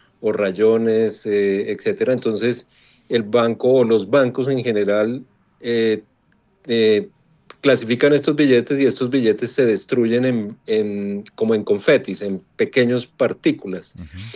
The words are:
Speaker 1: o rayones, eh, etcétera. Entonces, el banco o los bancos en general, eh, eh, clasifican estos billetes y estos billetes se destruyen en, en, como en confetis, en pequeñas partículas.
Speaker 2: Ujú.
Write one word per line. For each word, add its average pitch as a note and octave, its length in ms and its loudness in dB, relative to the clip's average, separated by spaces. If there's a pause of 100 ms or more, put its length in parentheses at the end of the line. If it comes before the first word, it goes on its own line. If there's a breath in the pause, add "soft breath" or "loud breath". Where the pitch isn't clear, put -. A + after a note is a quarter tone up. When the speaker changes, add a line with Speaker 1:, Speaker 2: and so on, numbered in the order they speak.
(220 soft breath)
Speaker 1:
o A2 120 -2
rayones, A2 920 0
eh, G2+ 440 0
etcétera. A2 440 -2
Entonces, A#2 540 -4 (420 soft breath)
el A#2 140 -2
banco A#2 500 0
o C3 100 6
los G#2+ 260 2
bancos B2+ 380 2
en C3 160 -2
general, G#2+ 600 0 (360)
eh, A2+ 420 0 (640)
eh, A2 440 2 (520)
clasifican B2 520 2
estos D3+ 240 0
billetes C#3 420 2
y C#3 60 2
estos A#2+ 240 -2
billetes A#2 420 0
se C3 140 0
destruyen A#2 580 0
en, A2+ 420 -2
en, G2+ 600 -4 (100)
como A2+ 200 0
en G#2 80 -2
confetis, G2+ 580 0
en G2 200 -6 (140)
pequeñas A#2+ 500 0
partículas. A2+ 880 -4
Speaker 2:
Ujú. F2 100 -16 (300 loud breath)